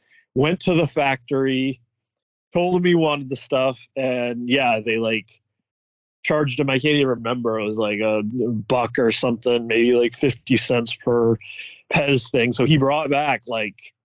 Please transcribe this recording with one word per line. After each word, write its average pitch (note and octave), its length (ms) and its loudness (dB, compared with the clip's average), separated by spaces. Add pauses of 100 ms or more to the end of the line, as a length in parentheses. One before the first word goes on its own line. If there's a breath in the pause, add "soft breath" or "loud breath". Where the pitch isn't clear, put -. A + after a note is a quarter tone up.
(340 soft breath)
went D3 260 0
to F3+ 140 2
the D#3+ 120 2
factory, C3+ 960 -2 (720)
told F3+ 220 0
him F3+ 80 0
he F3+ 100 4
wanted D3 340 0
the C3 80 -6
stuff, C3 480 -2 (120)
and B2 520 -4
yeah, C3 300 2
they, A2 200 -2
like, A2 420 -4 (840)
charged D3+ 380 0
him. C#3 100 0
I C3 80 2
can't D3 160 2
even C#3 140 2
remember. A#2 500 -2
It G#2+ 60 -4
was, G#2+ 140 -2
like, G#2 200 -2
a G#2+ 240 0
buck A#2 760 -2
or A#2 120 4
something, A#2+ 560 0
maybe, A#2 280 4
like, A#2+ 200 2
fifty - 420 0
cents A#2 380 0
per A#2 420 2 (560 loud breath)
Pez C#3+ 380 0
thing. A#2+ 220 0
So B2 120 0
he D3+ 120 4
brought C#3+ 340 0
back, C#3 380 0
like, A2 440 -8 (120)